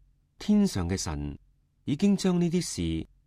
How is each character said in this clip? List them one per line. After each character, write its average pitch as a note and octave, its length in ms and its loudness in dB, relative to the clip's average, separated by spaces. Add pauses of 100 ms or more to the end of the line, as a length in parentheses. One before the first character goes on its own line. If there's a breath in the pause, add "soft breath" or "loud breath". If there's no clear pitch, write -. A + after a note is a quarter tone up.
(380)
天 G#3 280 4
上 F#2 200 -2
嘅 F#2 120 -2
神 D2 400 -6 (460)
已 C#3 120 -2
經 G3+ 180 4
將 F#3 240 2
呢 F3 120 2
啲 F3 100 0
事 E2+ 480 -4 (180)